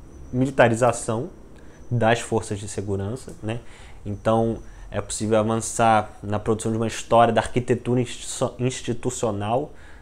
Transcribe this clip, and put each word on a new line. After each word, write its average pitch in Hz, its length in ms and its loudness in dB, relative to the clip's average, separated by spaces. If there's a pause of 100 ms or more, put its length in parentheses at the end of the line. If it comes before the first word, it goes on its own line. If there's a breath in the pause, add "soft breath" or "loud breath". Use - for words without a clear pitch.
(320)
militarização 123 960 2 (600 loud breath)
das 117 300 4
forças 104 380 -2
de 101 100 -10
segurança, 101 640 -6 (100)
né? 117 180 -4 (440 loud breath)
Então, 110 540 2 (320 loud breath)
é 101 100 -4
possível 107 380 0
avançar 113 720 2 (120)
na 104 160 -2
produção 113 340 0
de 110 40 0
uma 113 100 0
história 117 460 4
da 110 80 4
arquitetura 123 600 0
institucio-, - 580 -4
institucional 120 1120 -2 (300 loud breath)